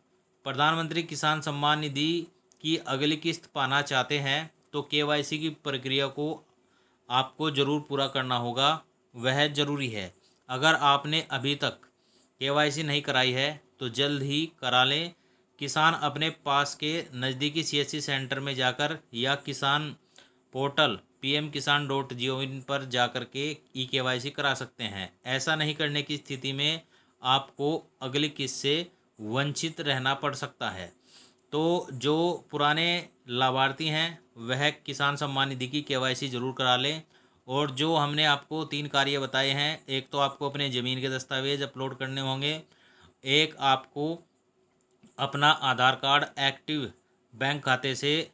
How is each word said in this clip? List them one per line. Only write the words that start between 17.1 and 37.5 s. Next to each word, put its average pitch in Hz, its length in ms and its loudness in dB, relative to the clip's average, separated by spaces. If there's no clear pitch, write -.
नज़दीकी 135 480 -2
सीएससी 143 380 -2
सेंटर 135 380 -2
में 139 160 -4
जाकर 139 440 0
या 127 220 2
किसान 139 600 -2
पोर्टल 135 460 2
पीएम 147 280 0
किसान 143 380 2
डॉट 135 260 -2
जी 123 160 -2
ओ 131 80 -2
वी 135 100 -4
पर 135 380 -4
जाकर 123 380 0
के 143 340 -6
ई 131 100 -4
के 131 160 0
वाई 127 180 0
सी 123 100 -6
करा 139 240 0
सकते 123 300 -8
हैं। 98 420 -8
ऐसा 135 300 0
नहीं 151 200 0
करने 147 280 -2
की 147 140 -4
स्थिति 135 360 -6
में 151 280 0
आपको 139 680 0
अगली 143 280 0
किस्त 139 260 -6
से 156 360 -2
वंचित 143 600 -2
रहना 135 320 0
पड़ 139 220 -2
सकता 123 340 -6
है। 92 320 -10
तो 170 420 0
जो 156 580 0
पुराने 160 580 2
लाभार्थी 131 580 2
हैं, 156 320 -2
वह 127 320 0
किसान 143 460 -2
सम्मान 139 340 -2
निधि 127 180 -6
की 143 140 -4
केवाईसी 131 460 -2
ज़रूर 123 260 -4
करा 127 240 4
लें। 151 260 -2
और 139 240 0